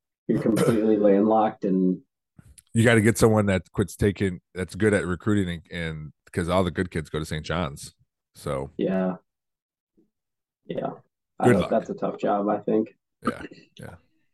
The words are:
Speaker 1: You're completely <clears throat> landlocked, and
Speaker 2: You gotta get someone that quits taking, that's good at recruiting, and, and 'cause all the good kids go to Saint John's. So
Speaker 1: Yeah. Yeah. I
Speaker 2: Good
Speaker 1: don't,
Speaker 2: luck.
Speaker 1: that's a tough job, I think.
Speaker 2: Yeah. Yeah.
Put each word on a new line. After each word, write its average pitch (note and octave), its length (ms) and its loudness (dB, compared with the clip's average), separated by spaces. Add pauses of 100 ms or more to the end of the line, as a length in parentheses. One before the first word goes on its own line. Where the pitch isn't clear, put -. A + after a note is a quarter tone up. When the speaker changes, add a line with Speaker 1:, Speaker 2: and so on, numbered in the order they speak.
(280)
Speaker 1:
You're A2+ 140 0
completely A2 560 2
<clears throat> G#2 100 4
landlocked, G#2+ 580 2
and F#2 360 0 (720)
Speaker 2:
You A2+ 100 2
gotta A2+ 180 6
get G#2+ 180 4
someone G#2+ 280 4
that F#2+ 240 -2
quits - 240 -4
taking, G2 460 0 (140)
that's F2+ 200 -8
good G#2 200 2
at E2 100 2
recruiting, F2+ 560 -2 (100)
and, F2 80 -10
and D#2 340 -8 (180)
'cause E2+ 180 -2
all F#2 140 4
the F2 80 -2
good F2+ 180 -4
kids D#2+ 220 -8
go D2+ 80 -4
to D#2 60 -6
Saint D#2 200 -8
John's. E2 480 -4 (420)
So C#2 420 -6
Speaker 1:
Yeah. F#2 400 0 (1500)
Yeah. - 280 -8 (460)
I - 60 0
Speaker 2:
Good - 80 6
Speaker 1:
don't, F#2+ 80 2
Speaker 2:
luck. - 100 -2
Speaker 1:
that's A2 200 -2
a - 20 -6
tough - 260 -6
job, G#2 300 -2
I G#2+ 100 0
think. A2 360 -2 (320)
Speaker 2:
Yeah. - 140 -8 (380)
Yeah. - 160 -16 (380)